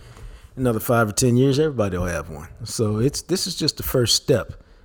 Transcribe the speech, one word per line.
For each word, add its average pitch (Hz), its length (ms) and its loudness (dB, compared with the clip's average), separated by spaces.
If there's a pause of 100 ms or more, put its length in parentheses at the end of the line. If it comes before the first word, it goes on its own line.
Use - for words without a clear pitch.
(560)
another 120 240 0
five 113 300 2
or - 20 -4
ten 123 240 4
years, 135 220 4
everybody 110 400 0
will 87 80 0
have 82 240 -6
one. 76 180 -14 (160)
So 107 340 -2
it's, 131 220 0
this - 260 -4
is 180 100 -6
just 156 200 -4
the - 60 -10
first 123 340 2
step. - 380 0 (300)